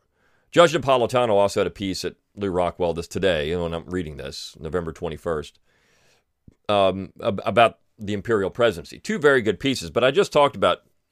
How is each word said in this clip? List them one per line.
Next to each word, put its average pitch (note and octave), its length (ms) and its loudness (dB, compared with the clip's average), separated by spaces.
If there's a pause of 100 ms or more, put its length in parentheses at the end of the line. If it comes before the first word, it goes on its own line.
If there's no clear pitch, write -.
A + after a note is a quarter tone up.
(520)
Judge D#3+ 220 6
Napolitano B2 560 2
also G2+ 300 4
had F#2 60 2
a F2 40 -4
piece F#2 340 -6
at E2+ 100 -8 (220)
Lew G2+ 140 -4
Rockwell F2 420 0
this E2+ 160 -8
today, F2 480 0
when E2+ 160 -4
I'm E2 140 -8
reading D#2 320 -6
this, - 420 -14
November D#2+ 320 -6
twenty-first, D#2 640 -8 (1080)
um, F#2+ 440 0 (100)
ab-, G2+ 220 -4
about G#2+ 340 2 (200)
the G#2 140 -8
imperial G2+ 380 -2
presidency. G#2 480 -2
Two G#3+ 200 -6
very C#3 220 4
good G2+ 180 -2
pieces, A#2 320 -4
but A2+ 140 0
I C3 60 4
just F3 220 0
talked C#3+ 220 2
about, F#2 280 0 (280)